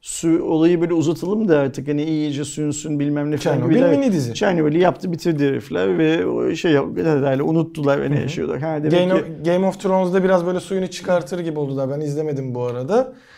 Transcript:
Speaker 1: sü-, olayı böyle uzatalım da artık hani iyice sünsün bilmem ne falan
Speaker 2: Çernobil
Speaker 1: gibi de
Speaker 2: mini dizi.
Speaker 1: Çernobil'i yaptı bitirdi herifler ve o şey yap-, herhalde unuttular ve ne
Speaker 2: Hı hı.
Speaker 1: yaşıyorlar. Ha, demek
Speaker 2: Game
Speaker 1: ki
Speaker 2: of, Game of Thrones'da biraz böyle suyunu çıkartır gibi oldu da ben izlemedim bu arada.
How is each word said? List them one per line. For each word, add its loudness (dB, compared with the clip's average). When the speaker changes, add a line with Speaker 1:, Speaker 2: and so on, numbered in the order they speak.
Speaker 1:
sü-, 0
olayı 4
böyle 0
uzatalım 0
da 6
artık -2
hani -2
iyice -2
sünsün -4
bilmem -2
ne 0
falan 0
Speaker 2:
Çernobil 2
Speaker 1:
gibi 6
de 6
Speaker 2:
mini 2
dizi. 0
Speaker 1:
Çernobil'i 2
yaptı 2
bitirdi 0
herifler 0
ve 2
o -2
şey 0
yap-, 0
herhalde 2
unuttular 0
ve -2
ne 2
Speaker 2:
Hı 2
hı. -2
Speaker 1:
yaşıyorlar. -4
Ha, -4
demek 2
Speaker 2:
Game 4
Speaker 1:
ki 2
Speaker 2:
of, -2
Game 2
of -4
Thrones'da 0
biraz 2
böyle -2
suyunu -4
çıkartır -4
gibi -4
oldu -4
da -4
ben -4
izlemedim -4
bu -4
arada. -2